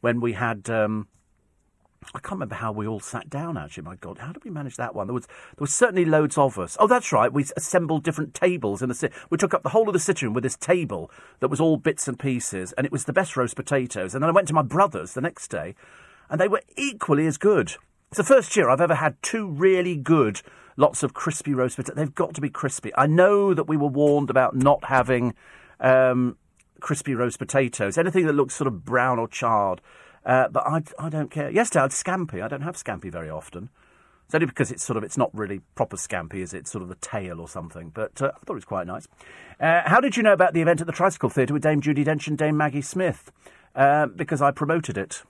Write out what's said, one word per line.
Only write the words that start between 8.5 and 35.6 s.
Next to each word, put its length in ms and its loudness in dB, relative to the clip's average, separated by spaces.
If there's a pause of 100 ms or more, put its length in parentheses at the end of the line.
in 80 -2
the 60 -4
si-, 140 -4 (200)
we 80 -2
took 160 0
up 100 -2
the 60 -2
whole 180 2
of 60 -2
the 60 2
sitting 280 -2
room 60 -2
with 100 -2
this 140 -4
table 520 -2 (300)
that 80 0
was 140 0
all 160 4
bits 320 -4
and 100 -8
pieces, 540 -6
and 120 -4
it 60 -6
was 140 -4
the 80 -6
best 240 -2
roast 180 -2
potatoes. 580 -4
And 80 -4
then 80 2
I 40 0
went 160 4
to 40 -2
my 80 4
brother's 520 0
the 80 -6
next 260 -8
day, 260 -8 (560)
and 100 -4
they 80 4
were 140 0 (160)
equally 500 0
as 100 -2
good. 380 2 (340)
It's 80 -10
the 60 0
first 320 4
year 140 4
I've 120 4
ever 140 2
had 260 -2
two 260 -4
really 480 4
good 460 4 (360)
lots 260 4
of 100 -2
crispy 400 -4
roast 220 0
potatoes. 200 -8
They've 180 -4
got 220 -2
to 60 -6
be 80 -4
crispy. 460 -6
I 120 4
know 460 6
that 140 0
we 100 2
were 100 2
warned 420 4
about 260 4
not 300 4
having, 480 2 (460)
um, 580 4 (420)
crispy 340 -4
roast 260 -2
potatoes. 580 -2
Anything 280 2
that 80 2
looks 220 0
sort 120 -2
of 160 -4
brown 360 0
or 80 -2
charred 520 0 (460)
uh, 220 4
but 180 0
I, 160 0 (160)
I 120 -8
don't 200 -4
care. 200 -6
Yesterday 320 2
I 20 4
had 80 0
scampi. 500 -4
I 60 -6
don't 140 -8
have 140 -8
scampi 360 -10
very 180 -10
often. 400 -12 (560)
It's 100 -6
only 120 2
because 240 -2
it's 120 -10
sort 120 -4
of, 80 -4
it's 140 -8
not 160 0
really 280 -8 (140)